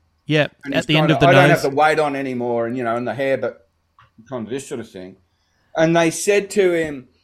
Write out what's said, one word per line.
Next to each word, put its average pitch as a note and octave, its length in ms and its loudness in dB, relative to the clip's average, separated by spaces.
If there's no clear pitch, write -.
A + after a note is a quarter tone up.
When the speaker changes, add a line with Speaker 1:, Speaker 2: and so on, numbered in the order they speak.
Speaker 1:
Yeah, D3 220 0
Speaker 2:
And C#3 100 -8
Speaker 1:
at D3+ 60 0
Speaker 2:
he's E3 60 -2
Speaker 1:
the D#3 120 2
end D#3 120 2
Speaker 2:
kinda, D3+ 60 4
Speaker 1:
of - 40 0
the D3 80 4
Speaker 2:
"I - 60 8
Speaker 1:
nose. C#3 80 8
Speaker 2:
don't C#3 80 6
have - 140 2
the C#3 120 -2
weight D3+ 240 2
on D3 160 0
anymore," A#2+ 520 -4
and, B2 100 -6
you B2+ 60 -6
know, A#2 120 -2
and B2 120 -6
the G#2+ 80 -6
hair, C3+ 200 -2
but A2+ 320 -6
kind A#2+ 160 -10
of G2+ 60 -12
this C3+ 160 -8
sort C3 120 -10
of A2 100 -14
thing. F#2 280 -18
And E3 200 2
they E3 160 2
said G3+ 400 -2
to F#3 220 2
him, D3+ 340 -4